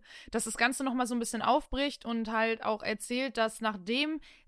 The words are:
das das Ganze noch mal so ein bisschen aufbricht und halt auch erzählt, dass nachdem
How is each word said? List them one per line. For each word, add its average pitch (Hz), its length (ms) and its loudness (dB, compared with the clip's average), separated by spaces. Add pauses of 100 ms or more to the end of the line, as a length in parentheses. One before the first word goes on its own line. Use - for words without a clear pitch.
(320)
das 220 120 0
das 220 120 -4
Ganze 262 280 4
noch 254 100 0
mal 247 140 2
so 240 80 -2
ein 240 40 0
bisschen 226 220 -2
aufbricht 269 640 2
und 226 260 -2
halt 226 320 0
auch 214 200 0
erzählt, 247 540 -2
dass 220 220 0
nachdem 233 640 0 (260)